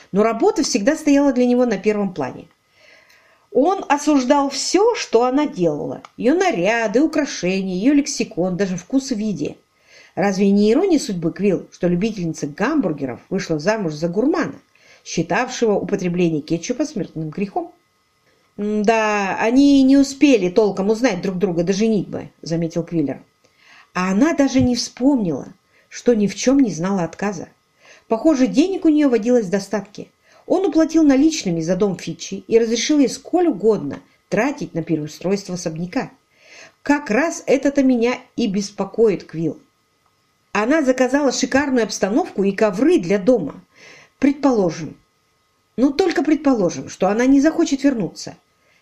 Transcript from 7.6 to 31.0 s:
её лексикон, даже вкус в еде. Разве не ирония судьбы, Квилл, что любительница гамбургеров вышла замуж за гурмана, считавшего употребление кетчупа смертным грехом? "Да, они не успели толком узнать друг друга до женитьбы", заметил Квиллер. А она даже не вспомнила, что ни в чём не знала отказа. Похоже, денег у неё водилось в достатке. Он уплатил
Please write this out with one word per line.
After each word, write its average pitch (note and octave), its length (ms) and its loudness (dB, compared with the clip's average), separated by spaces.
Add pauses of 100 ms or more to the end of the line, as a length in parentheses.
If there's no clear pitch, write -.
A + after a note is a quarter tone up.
её A#3+ 180 2
лексикон, F#3 600 -2
даже F#3 200 -2
вкус C4 340 -4
в A3 80 -4
еде. G3+ 380 -4 (580)
Разве G3 360 2
не G#3 220 4
ирония E4 260 4
судьбы, E3+ 340 -4
Квилл, F3+ 380 -2
что - 180 -2
любительница F3 580 -2
гамбургеров D3+ 760 -4 (100)
вышла F3+ 280 -2
замуж F3+ 360 -2
за D#3 140 -4
гурмана, A#3+ 520 -2 (440)
считавшего A#3 680 -2
употребление F3 680 -2
кетчупа A#3+ 420 -4
смертным D#3+ 460 -8
грехом? G3+ 420 -6 (840)
"Да, G#3 840 0
они C4+ 420 6
не C4 140 6
успели C4+ 540 4
толком G3 400 2
узнать A3 320 0
друг F#3+ 160 -4
друга E3+ 260 0
до F3+ 80 0
женитьбы", G#3 580 -2 (120)
заметил E3 420 -4
Квиллер. E3 380 -4 (720)
А F#3 160 -2
она C4 240 2
даже C4+ 260 2
не B3 160 2
вспомнила, A#3+ 760 -2 (340)
что - 260 0
ни G#3 120 2
в - 80 -4
чём C#4 260 2
не A#3+ 100 4
знала F3 340 -2
отказа. F#3 440 -8 (600)
Похоже, B3+ 380 2
денег D#4+ 380 0
у E4 60 4
неё D4 180 4
водилось A#3 380 2
в F3 40 -10
достатке. G3 580 -6 (380)
Он F#4+ 200 2
уплатил D#4+ 360 2